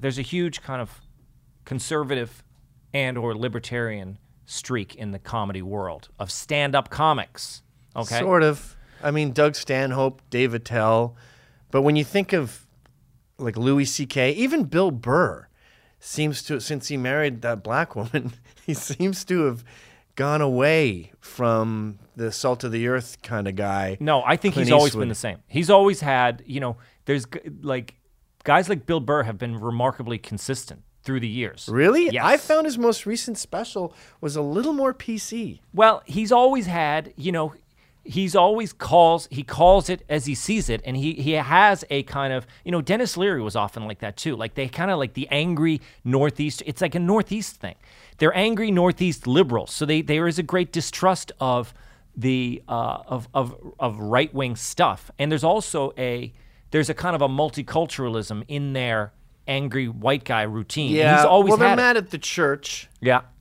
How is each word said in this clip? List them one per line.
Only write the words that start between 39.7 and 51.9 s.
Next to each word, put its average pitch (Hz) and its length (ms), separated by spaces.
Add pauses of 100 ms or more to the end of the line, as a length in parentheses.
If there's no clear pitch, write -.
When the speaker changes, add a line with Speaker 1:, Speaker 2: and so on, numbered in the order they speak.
Speaker 1:
it 180 220
as 147 160
he 143 80
sees 202 340
it, 113 160
and 127 120
he, 147 180
he 139 180
has 170 580
a 143 120
kind 139 320
of, 127 120 (180)
you 175 80
know, 175 100
Dennis 208 340
Leary 180 260
was 107 140
often 107 300
like 107 140
that 104 180
too. 147 180
Like, 110 180
they 135 140
kinda 180 280
like 135 180
the 135 160
angry 156 500 (240)
Northeast, 135 640
it's - 160
like 165 120
a 175 60
Northeast 196 560
thing. 90 200 (420)
They're 165 180
angry 214 340
Northeast 175 560
liberals, 123 460
so 151 140
they, 156 160
there 156 260
is 160 100
a 180 40
great 180 300
distrust - 680
of 123 320 (420)